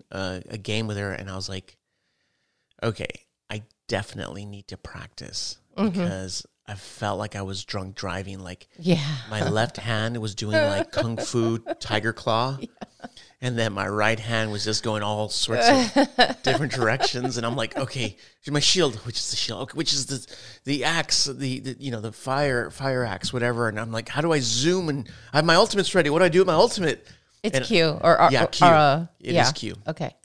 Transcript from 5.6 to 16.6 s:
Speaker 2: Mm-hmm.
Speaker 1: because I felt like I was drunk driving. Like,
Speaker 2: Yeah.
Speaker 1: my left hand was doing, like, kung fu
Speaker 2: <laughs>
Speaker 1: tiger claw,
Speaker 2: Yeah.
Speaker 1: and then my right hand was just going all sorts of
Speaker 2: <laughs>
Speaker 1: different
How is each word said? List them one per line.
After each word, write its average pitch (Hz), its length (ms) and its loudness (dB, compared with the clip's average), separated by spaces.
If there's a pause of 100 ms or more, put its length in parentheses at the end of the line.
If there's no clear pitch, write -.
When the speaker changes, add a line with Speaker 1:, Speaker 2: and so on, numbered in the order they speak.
Speaker 2:
Mm-hmm. 202 120 2
Speaker 1:
because 95 560 -4 (200)
I 104 100 -12
felt 98 440 -6
like 107 160 -8
I 101 60 -6
was 95 240 -8
drunk 95 300 -8
driving. 95 440 -8
Like, 90 280 -14 (120)
Speaker 2:
Yeah. 170 240 2 (260)
Speaker 1:
my 107 200 -2
left 110 280 0
hand 113 400 -2
was 107 180 -6
doing, 107 200 -2
like, 311 380 0
kung - 240 -2
fu 113 400 0
Speaker 2:
<laughs> - 240 -8
Speaker 1:
tiger 107 320 -2
claw, 123 440 0
Speaker 2:
Yeah. - 100 -10 (760)
Speaker 1:
and 123 180 -4
then 110 140 0
my 98 120 -2
right 107 340 2
hand 110 340 -2
was 104 100 -4
just 107 180 -2
going 107 220 -2
all 107 240 -2
sorts 120 420 0
of 254 720 4
Speaker 2:
<laughs> - 20 -14
Speaker 1:
different 135 280 0